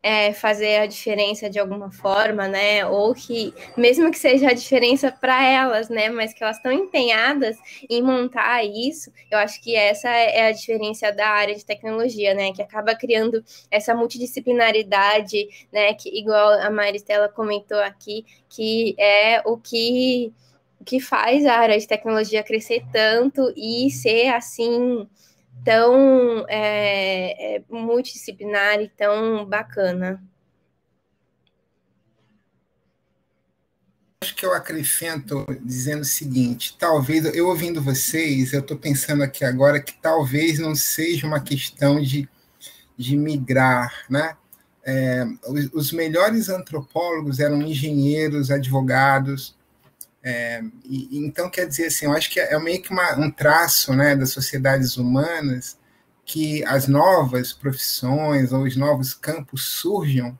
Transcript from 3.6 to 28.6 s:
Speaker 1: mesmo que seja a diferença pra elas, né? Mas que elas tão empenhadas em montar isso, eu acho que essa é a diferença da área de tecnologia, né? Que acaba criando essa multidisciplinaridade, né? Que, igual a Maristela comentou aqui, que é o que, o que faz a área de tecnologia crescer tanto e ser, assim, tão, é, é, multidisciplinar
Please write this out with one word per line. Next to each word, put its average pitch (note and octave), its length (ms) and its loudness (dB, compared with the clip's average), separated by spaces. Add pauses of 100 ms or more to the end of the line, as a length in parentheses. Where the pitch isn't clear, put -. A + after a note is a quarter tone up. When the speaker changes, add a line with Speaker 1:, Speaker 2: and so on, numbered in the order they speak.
Speaker 1:
mesmo B3+ 320 6
que D#4+ 80 -2
seja C4+ 340 4
a B3 40 4
diferença B3+ 560 2
pra B3+ 320 0
elas, C4 460 2
né? A3 220 -2
Mas A3 220 -4
que - 120 -10
elas A3 180 -4
tão B3+ 80 -2
empenhadas B3+ 840 0 (340)
em A#3+ 100 0
montar B3 640 0
isso, A#3 460 -6 (180)
eu G#3+ 100 0
acho G#3+ 220 -2
que A#3 140 -6
essa G#3 340 2
é A#3 380 2
a A3 60 4
diferença A3 580 -4
da G3+ 160 -2
área G#3 300 0
de G#3 100 -20
tecnologia, A3 680 -2
né? G3 180 -2
Que F#3+ 100 -8
acaba G#3+ 320 -2
criando A3+ 480 0 (260)
essa G#3+ 240 0
multidisciplinaridade, A3 1600 0 (240)
né? G#3 220 2
Que, G#3 260 -8
igual G#3 320 4
a G3+ 180 2
Maristela G#3 580 0
comentou G#3 520 -4
aqui, G#3 440 -6 (240)
que A3 480 -2
é G#3 480 4
o A3+ 120 -2
que, A#3+ 760 0 (460)
o - 60 -20
que B3+ 160 -2
faz C4 460 2
a A#3+ 100 6
área A3+ 200 4
de A3 120 -2
tecnologia G#3+ 560 -2
crescer A3 480 -4
tanto A#3 640 2
e A#3 340 -2
ser, A#3 380 2
assim, A#3+ 760 -2 (600)
tão, A#3+ 840 6
é, G#3 1080 -2
é, G3+ 120 -6
multidisciplinar G#3 1120 -2